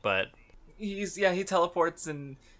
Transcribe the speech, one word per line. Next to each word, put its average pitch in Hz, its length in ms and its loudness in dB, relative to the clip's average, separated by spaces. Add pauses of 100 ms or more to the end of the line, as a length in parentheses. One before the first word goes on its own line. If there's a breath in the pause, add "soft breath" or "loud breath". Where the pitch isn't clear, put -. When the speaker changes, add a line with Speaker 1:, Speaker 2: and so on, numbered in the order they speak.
Speaker 1:
but 95 260 0 (480)
Speaker 2:
He's, 196 420 -6
yeah, 196 140 4
he 185 120 -2
teleports, 175 640 2
and 143 300 -10 (240 soft breath)